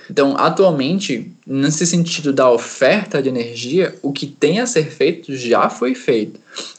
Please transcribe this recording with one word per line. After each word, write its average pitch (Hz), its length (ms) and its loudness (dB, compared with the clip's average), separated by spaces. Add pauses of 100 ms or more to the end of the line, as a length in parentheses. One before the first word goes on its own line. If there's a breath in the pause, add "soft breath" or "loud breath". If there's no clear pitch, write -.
Então, 139 280 2
atualmente, 160 960 0 (120)
nesse 147 420 0
sentido 170 460 0
da 135 160 4
oferta 143 720 2
de 131 100 -2
energia, 123 680 -2
o 139 120 -4
que - 140 -6
tem 156 340 0
a 247 60 -2
ser 156 240 -2
feito 156 440 -2
já 113 340 2
foi 127 280 -2
feito. 113 420 -2 (400 loud breath)